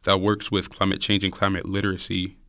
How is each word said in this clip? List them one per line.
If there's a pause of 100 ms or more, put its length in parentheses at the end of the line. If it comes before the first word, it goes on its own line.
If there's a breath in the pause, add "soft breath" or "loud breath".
that
works
with
climate
change
and
climate
literacy (120)